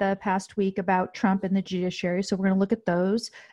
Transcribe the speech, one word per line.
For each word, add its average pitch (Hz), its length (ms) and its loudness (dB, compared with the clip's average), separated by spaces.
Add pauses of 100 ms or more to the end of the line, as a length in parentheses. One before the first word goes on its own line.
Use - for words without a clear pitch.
the 196 200 0
past 190 360 -4
week 196 220 0
about 185 360 0
Trump 196 300 2
and 190 120 0
the 190 60 2
judiciary. 180 580 -2
So 196 140 -4
we're 190 140 0
gonna 190 100 2
look 196 140 0
at 220 120 -2
those, 190 460 0 (220)